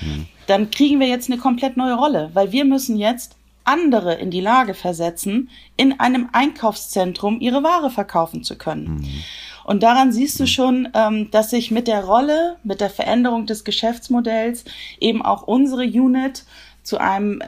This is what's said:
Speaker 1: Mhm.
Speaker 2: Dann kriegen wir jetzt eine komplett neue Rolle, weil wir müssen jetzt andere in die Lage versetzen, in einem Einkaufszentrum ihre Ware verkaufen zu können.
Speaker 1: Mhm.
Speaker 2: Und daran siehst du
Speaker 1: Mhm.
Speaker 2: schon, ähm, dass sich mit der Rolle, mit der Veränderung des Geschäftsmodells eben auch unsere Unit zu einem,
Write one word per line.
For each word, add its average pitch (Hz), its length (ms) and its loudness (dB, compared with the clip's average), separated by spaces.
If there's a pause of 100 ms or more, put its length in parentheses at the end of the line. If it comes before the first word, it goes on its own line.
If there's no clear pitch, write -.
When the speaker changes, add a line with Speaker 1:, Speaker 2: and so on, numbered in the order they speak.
Speaker 1:
Mhm. 82 260 -6 (200)
Speaker 2:
Dann 208 240 2
kriegen 285 300 4
wir 262 80 2
jetzt 247 220 -2
eine 247 80 -2
komplett 262 380 0
neue 254 180 0
Rolle, 180 380 0
weil 196 180 2
wir 269 140 2
müssen 269 320 2
jetzt 214 400 -2 (300)
andere 247 500 2
in - 140 -6
die 180 120 -4
Lage 220 320 2
versetzen, 180 760 -4 (300)
in 269 200 4
einem 240 340 2
Einkaufszentrum 214 1080 -2
ihre 247 220 0
Ware 320 260 2
verkaufen 170 560 -4
zu - 140 -10
können. 80 380 -6
Speaker 1:
Mhm. 73 120 -6 (560)
Speaker 2:
Und 196 180 0
daran 247 300 6
siehst 262 260 -2
du 277 40 -2
Speaker 1:
Mhm. 247 60 0
Speaker 2:
schon, 254 440 0
ähm, 214 380 0
dass 214 180 4
sich 233 220 -2
mit 233 180 0
der 208 160 0
Rolle, 302 580 2
mit 196 200 -4
der 196 80 -2
Veränderung 233 560 0
des 214 180 -8
Geschäftsmodells 233 1000 -2 (360)
eben 226 220 0
auch 202 220 0
unsere 254 400 2
Unit 262 600 0 (380)
zu - 160 -6
einem, 196 500 -2